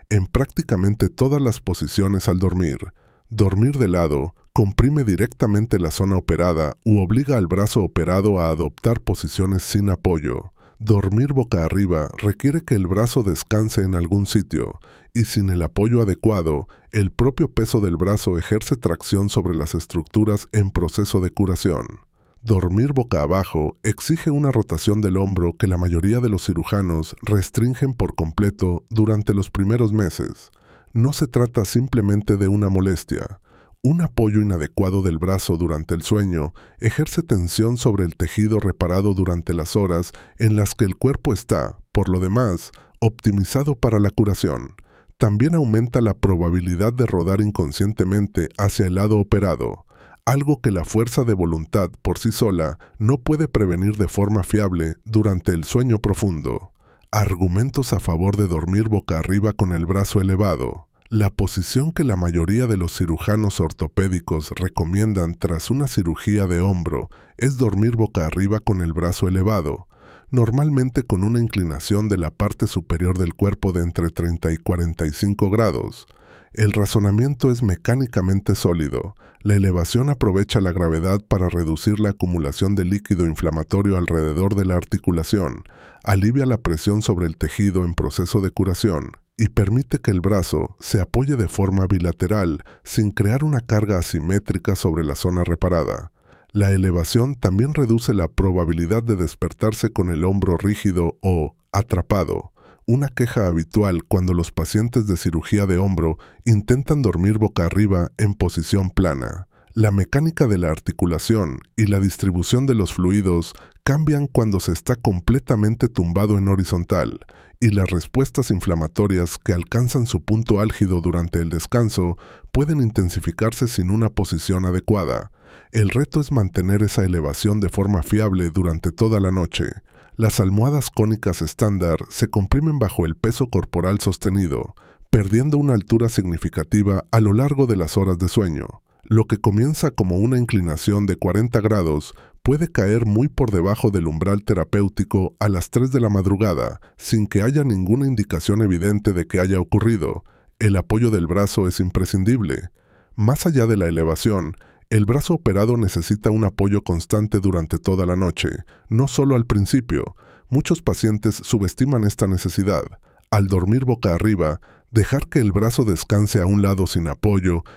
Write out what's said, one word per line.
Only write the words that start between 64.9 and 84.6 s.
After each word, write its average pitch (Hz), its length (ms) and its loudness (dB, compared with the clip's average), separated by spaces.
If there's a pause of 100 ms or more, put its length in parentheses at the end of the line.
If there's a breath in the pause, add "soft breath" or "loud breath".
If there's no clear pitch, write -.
tras 82 380 -4
una 139 160 0
cirugía 101 580 0
de 87 160 0
hombro 85 480 -2 (280 soft breath)
es 135 200 -2
dormir 113 380 2
boca 101 320 0
arriba 98 320 0
con 95 220 -2
el 82 120 -2
brazo 85 340 -2
elevado, 92 600 -2 (420 loud breath)
normalmente 127 720 2
con 92 220 0
una 113 160 0
inclinación 101 680 -2
de 98 120 0
la 80 100 -2
parte - 380 -4
superior 87 500 -2
del 87 160 -2
cuerpo 98 380 -2
de 87 100 0
entre 85 300 -2
treinta 85 400 -2
y 80 60 -2
cuarenta 85 500 -2
y 76 40 -4
cinco 101 380 0
grados. 98 560 -2 (480 loud breath)
El 107 180 2
razonamiento 107 800 2
es 120 120 -2
mecánicamente 98 920 0
sólido. 85 600 -2 (260 soft breath)
La 101 140 2
elevación 98 540 2
aprovecha 104 500 0
la 92 140 0
gravedad 90 520 0
para 92 220 0
reducir 85 520 0
la 104 100 2
acumulación 90 640 -2
de 95 100 0
líquido 95 400 0
inflamatorio 87 720 0
alrededor 82 580 0
de 98 100 0